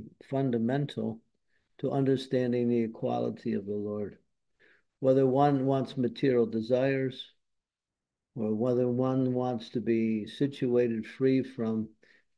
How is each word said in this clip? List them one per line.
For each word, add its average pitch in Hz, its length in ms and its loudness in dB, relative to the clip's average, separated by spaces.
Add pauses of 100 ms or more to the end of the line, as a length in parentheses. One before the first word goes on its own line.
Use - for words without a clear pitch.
(280)
fundamental 120 920 -2 (580)
to 131 140 -4
understanding 127 760 0
the 120 120 2
equality 117 720 -4
of 101 140 -4
the 104 100 -4
Lord. 104 420 -6 (800)
Whether 135 280 4
one 135 400 4
wants 135 300 0
material 123 500 2
desires, 127 880 -2 (1000)
or 107 180 -2
whether 123 360 0
one 131 440 0
wants 123 380 -4
to 123 100 -4
be 113 460 0
situated 120 800 0
free 131 380 2
from, 110 440 -4 (500)